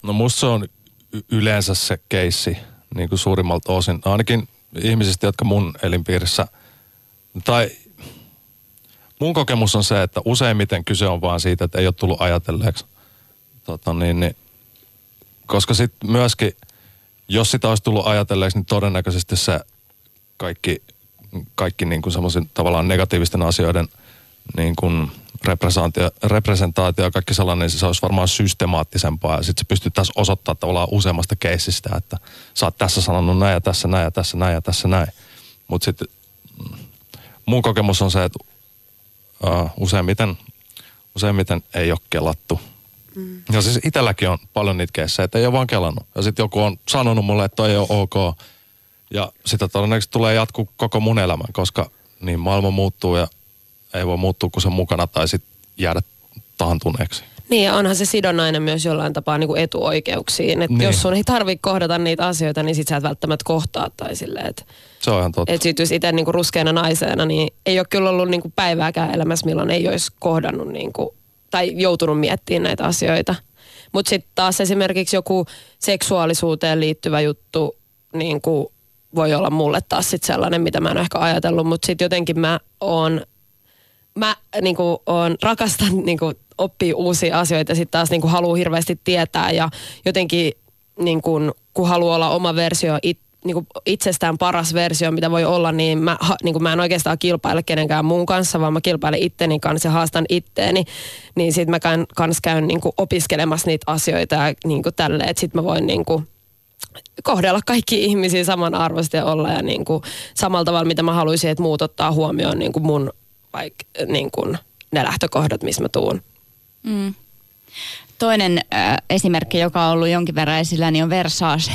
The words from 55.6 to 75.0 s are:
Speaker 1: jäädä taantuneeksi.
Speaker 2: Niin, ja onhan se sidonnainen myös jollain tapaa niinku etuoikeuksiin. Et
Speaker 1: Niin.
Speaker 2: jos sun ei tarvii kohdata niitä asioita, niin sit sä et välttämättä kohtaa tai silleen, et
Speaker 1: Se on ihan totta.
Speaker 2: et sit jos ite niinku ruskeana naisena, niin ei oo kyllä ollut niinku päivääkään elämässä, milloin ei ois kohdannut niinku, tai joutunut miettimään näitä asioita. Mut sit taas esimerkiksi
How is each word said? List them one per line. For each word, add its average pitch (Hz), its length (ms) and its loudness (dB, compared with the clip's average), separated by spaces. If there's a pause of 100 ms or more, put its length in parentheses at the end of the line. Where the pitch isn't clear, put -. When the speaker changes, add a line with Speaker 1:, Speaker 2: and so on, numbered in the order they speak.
Speaker 1:
jäädä 87 240 0 (560)
taantuneeksi. 85 640 -2 (260)
Speaker 2:
Niin, 226 140 4
ja 196 120 2
onhan 196 200 2
se 190 100 0
sidonnainen 170 560 2
myös 156 240 -2
jollain 156 280 -2
tapaa 151 240 -2
niinku 151 180 0
etuoikeuksiin. 165 1080 -2
Et 165 80 0
Speaker 1:
Niin. 120 120 2
Speaker 2:
jos 196 200 2
sun 185 120 2
ei 202 100 2
tarvii 202 340 0
kohdata 180 400 0
niitä 170 300 0
asioita, 156 360 -2
niin 156 120 0
sit 151 120 -2
sä 151 100 -2
et 139 60 -4
välttämättä 151 400 -4
kohtaa - 540 -2
tai - 180 -10
silleen, - 320 -8
et - 180 -10 (340)
Speaker 1:
Se - 120 0
on 98 80 4
ihan 90 120 2
totta. 87 220 0
Speaker 2:
et 170 80 0
sit 165 180 0
jos 165 120 2
ite 170 200 0
niinku 160 200 0
ruskeana 165 420 0
naisena, 160 520 0
niin 156 280 -2 (120)
ei 185 140 0
oo 180 100 0
kyllä 190 200 0
ollut 180 200 0
niinku 170 260 -2
päivääkään 165 600 0
elämässä, 165 300 -2
milloin 160 260 -2
ei 170 160 0
ois - 320 -2
kohdannut - 480 -2
niinku, - 480 -8 (360)
tai 180 240 -2
joutunut 165 440 2
miettimään 151 440 -2
näitä - 220 -2
asioita. 170 500 0 (560)
Mut 196 160 -2
sit 196 180 0 (100)
taas 185 260 2
esimerkiksi 190 540 0